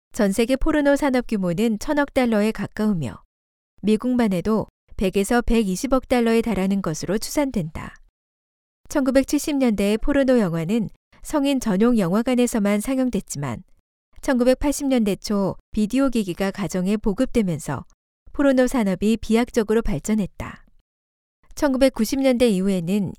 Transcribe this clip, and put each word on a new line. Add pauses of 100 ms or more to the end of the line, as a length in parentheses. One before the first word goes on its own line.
(120)
전
세계
포르노
산업
규모는
천억
달러에
가까우며 (600)
미국만
해도 (280)
백에서
백이십억
달러에
달하는
것으로
추산된다. (920)
천구백칠십
년대의
포르노
영화는 (320)
성인
전용
영화관에서만
상영됐지만, (560)
천구백팔십
년대
초 (160)
비디오
기기가
가정에
보급되면서 (480)
포르노
산업이
비약적으로
발전했다. (880)
천구백구십
년대
이후에는